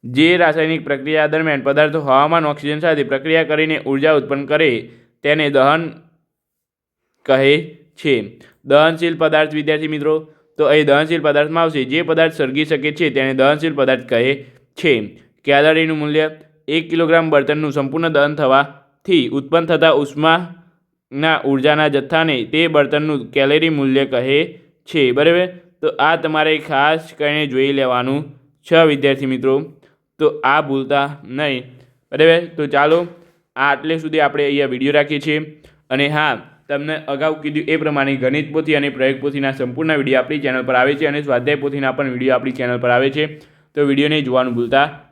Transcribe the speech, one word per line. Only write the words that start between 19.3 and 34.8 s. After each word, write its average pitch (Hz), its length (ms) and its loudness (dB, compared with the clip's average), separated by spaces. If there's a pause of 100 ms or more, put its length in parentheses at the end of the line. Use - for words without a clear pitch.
થતા 160 240 2
ઉષ્માના 151 1600 -2
ઉર્જાના 147 420 2
જથ્થાને 139 560 0
તે 160 240 0
બળતણનું 147 640 0
કેલરી 147 380 2
મૂલ્ય 139 360 0
કહે 135 540 -2 (260)
છે. 135 260 0
બરાબર? 170 360 2 (340)
તો 156 60 -2
આ 156 280 2
તમારે 156 420 0
ખાસ 151 600 0
કરીને 147 300 -2
જોઈ 135 240 0
લેવાનું 131 520 -2 (140)
છે - 480 2
વિદ્યાર્થી 139 400 2
મિત્રો, 135 480 -2 (460)
તો 151 240 0
આ 143 180 4
ભૂલતા 139 640 -2
નહીં. 131 400 -6 (480)
બરાબર? 165 340 4
તો 160 220 -6
ચાલો, 151 400 2 (480)
આટલે 143 420 -2
સુધી 156 220 -4
આપણે 143 260 0
અહીંયા 143 200 0
વીડિયો 131 280 -2